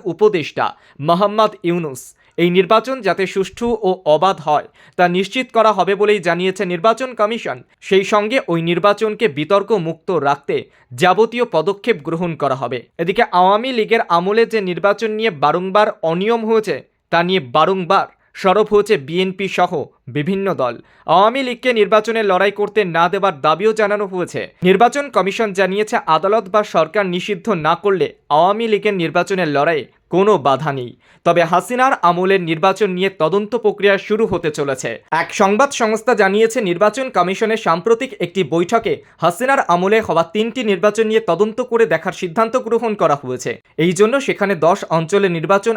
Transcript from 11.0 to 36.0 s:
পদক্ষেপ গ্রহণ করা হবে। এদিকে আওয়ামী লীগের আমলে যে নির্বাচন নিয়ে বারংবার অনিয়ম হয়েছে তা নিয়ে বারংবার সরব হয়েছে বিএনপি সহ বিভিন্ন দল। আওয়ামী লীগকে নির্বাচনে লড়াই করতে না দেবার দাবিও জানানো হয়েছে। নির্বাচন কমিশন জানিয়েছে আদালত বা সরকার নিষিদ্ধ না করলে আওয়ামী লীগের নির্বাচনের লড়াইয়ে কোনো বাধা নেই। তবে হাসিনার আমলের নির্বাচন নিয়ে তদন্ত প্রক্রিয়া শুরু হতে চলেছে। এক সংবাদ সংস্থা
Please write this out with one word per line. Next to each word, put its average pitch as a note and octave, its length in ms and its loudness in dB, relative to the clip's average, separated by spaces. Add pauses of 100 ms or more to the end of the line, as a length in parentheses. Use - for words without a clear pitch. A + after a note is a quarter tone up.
পদক্ষেপ G3 520 -2
গ্রহণ E3 320 -4
করা C3 200 -2
হবে। C3+ 220 -6 (200)
এদিকে F#3+ 240 0 (100)
আওয়ামী G3+ 400 4
লীগের A3 380 0
আমলে G3 360 2
যে A3 140 -2
নির্বাচন G3+ 500 -2
নিয়ে A3 200 -2 (100)
বারংবার F#3 480 2 (140)
অনিয়ম G3 440 -2
হয়েছে A3 300 0 (360)
তা E3 100 4
নিয়ে F3+ 180 0 (100)
বারংবার E3+ 580 2 (280)
সরব G3 340 2
হয়েছে G#3 280 4
বিএনপি F#3 500 -4
সহ F3+ 240 0 (360)
বিভিন্ন E3 460 -4
দল। B2 200 -2 (320)
আওয়ামী G#3+ 360 4
লীগকে B3 300 -4
নির্বাচনে A3 500 2
লড়াই G3 300 2
করতে G3+ 280 -2 (160)
না E3+ 120 4
দেবার F#3+ 320 -2
দাবিও D#3+ 320 2
জানানো G#3 340 0
হয়েছে। F3 340 -6 (220)
নির্বাচন A#3 480 4
কমিশন G3 420 -2
জানিয়েছে G3 440 -2 (100)
আদালত F#3+ 440 2
বা G#3 100 2 (140)
সরকার F3 320 0
নিষিদ্ধ F3+ 400 -4 (160)
না D#3 140 2
করলে F#3 300 0 (240)
আওয়ামী G3 380 2
লীগের G#3 260 0
নির্বাচনের F3 580 -2
লড়াইয়ে C#3+ 380 0 (200)
কোনো G3 280 4
বাধা C3+ 340 0
নেই। B2 200 -8 (340)
তবে E3+ 180 2
হাসিনার A#3+ 580 0
আমলের F3+ 400 2
নির্বাচন F#3 480 0
নিয়ে F#3 280 -2
তদন্ত G3 380 0
প্রক্রিয়া G3+ 420 2
শুরু G#3 280 -2
হতে E3+ 240 -4
চলেছে। C#3 400 -6 (220)
এক E3 220 -2
সংবাদ G#3+ 360 2 (100)
সংস্থা A3 340 0